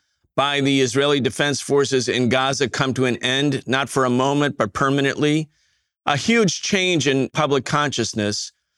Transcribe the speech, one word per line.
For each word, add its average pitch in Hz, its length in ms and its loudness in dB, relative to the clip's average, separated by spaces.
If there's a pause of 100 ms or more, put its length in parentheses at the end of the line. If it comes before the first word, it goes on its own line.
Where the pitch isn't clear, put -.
(380)
by 143 240 0
the 135 180 2
Israeli 139 400 2
Defense 135 400 -2
Forces 135 480 0
in 117 220 0
Gaza 131 400 0
come 135 240 -2
to 127 120 0
an 120 120 0
end, 135 500 -2
not 131 220 -2
for 135 160 0
a 123 60 0
moment, 139 460 0
but 110 160 -2
permanently. 143 760 0 (560)
A 143 100 2
huge 226 460 0
change 180 460 0
in 135 220 0
public 143 360 0
consciousness. 117 880 -2 (240)